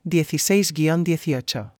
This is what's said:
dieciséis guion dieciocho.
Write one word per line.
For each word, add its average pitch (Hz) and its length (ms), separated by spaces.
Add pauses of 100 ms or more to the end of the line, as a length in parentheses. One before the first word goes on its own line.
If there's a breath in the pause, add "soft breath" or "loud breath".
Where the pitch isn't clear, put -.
dieciséis 170 680
guion 156 320
dieciocho. 135 760